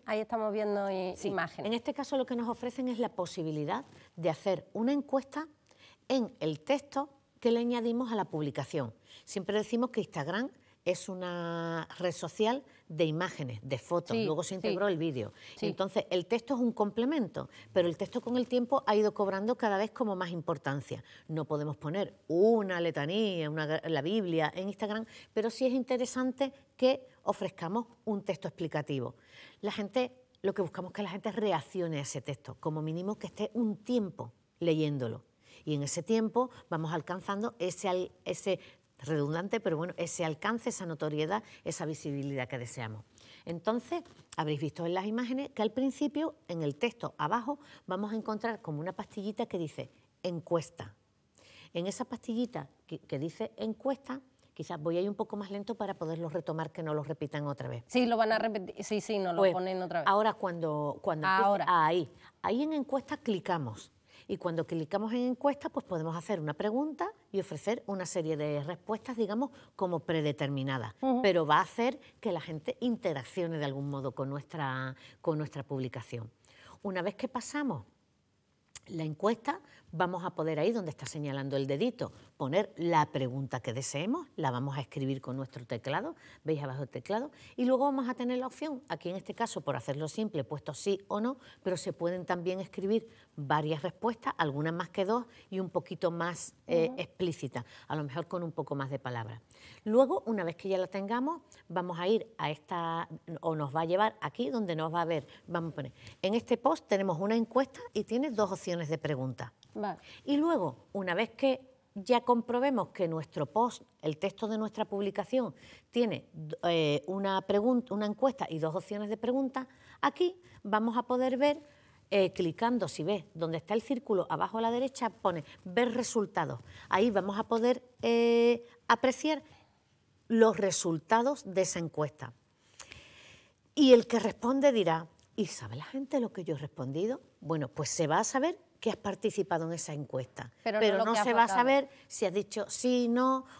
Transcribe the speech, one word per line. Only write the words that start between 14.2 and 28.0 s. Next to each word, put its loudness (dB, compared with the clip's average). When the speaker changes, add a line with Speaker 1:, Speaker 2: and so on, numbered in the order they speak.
Speaker 2:
luego 0
se -4
Speaker 1:
sí. -6
Speaker 2:
integró 0
el 2
vídeo. -2
Speaker 1:
Sí. -4
Speaker 2:
Entonces, 0
el 0
texto 0
es 0
un 2
complemento, 0
pero 6
el -2
texto -4
con -2
el 0
tiempo 2
ha 4
ido 4
cobrando 0
cada 2
vez 0
como -2
más -4
importancia. -4
No -2
podemos -2
poner -4
una 4
letanía, 0
una -2
gra-, -2
la 0
Biblia 0
en -6
Instagram, -4
pero 0
sí -2
es 4
interesante 0
que 4
ofrezcamos -2